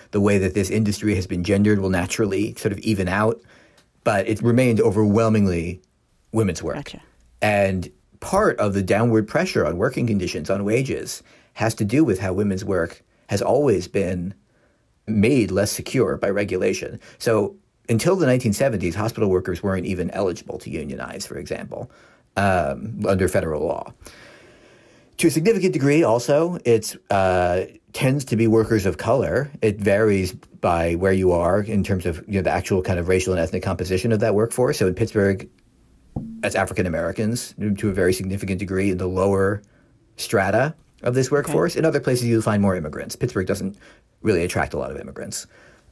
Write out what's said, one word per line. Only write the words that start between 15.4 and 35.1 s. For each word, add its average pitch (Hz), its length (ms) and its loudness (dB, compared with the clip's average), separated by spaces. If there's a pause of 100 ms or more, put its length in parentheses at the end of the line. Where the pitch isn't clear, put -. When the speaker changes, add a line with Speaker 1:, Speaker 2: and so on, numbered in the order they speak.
Speaker 1:
less 98 200 0
secure - 460 -2
by - 140 -2
regulation. 95 680 -2 (200)
So 107 360 0 (320)
until 160 300 2
the 175 80 2
nineteen 127 300 2
seventies, 92 400 0
hospital 107 340 -2
workers 92 340 0
weren't 95 220 -2
even 87 280 -4
eligible - 480 -4
to - 100 -14
unionize, - 560 -8
for - 100 -14
example, - 540 -10 (480)
um, 95 680 0
under 92 220 2
federal 80 380 -2
law. - 260 -6 (1300)
To 170 100 2
a - 20 6
significant 180 420 2
degree, 147 300 2
also, 147 640 2
it's, 113 280 2 (160)
uh, 92 540 2 (300)
tends 135 320 0
to 120 100 -2
be 113 100 4
workers 110 380 4
of 90 140 -2
color. 120 520 0 (120)
It 107 160 0
varies 101 540 2
by 85 640 -2
where 95 180 2
you 92 180 4
are 87 300 2
in 101 200 0
terms 92 220 -2
of, 82 240 -4
you 98 60 -4
know, 95 80 2
the 73 80 0
actual 90 320 0
kind 90 160 0
of 85 100 -2
racial 92 240 2
and 87 80 0
ethnic 85 220 -2
composition 92 500 -2
of 101 80 2
that 98 140 2
workforce. 123 420 0
So 101 100 2
in 90 80 0
Pittsburgh, 98 540 0 (920)